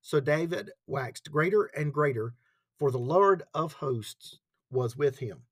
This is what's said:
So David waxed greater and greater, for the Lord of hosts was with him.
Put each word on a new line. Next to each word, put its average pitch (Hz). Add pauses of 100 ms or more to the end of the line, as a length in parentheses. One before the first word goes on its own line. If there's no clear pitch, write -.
So 151
David 156 (160)
waxed -
greater 185
and 147
greater, 120 (440)
for 143
the 123
Lord 175 (120)
of 156
hosts - (320)
was 123
with 143
him. 104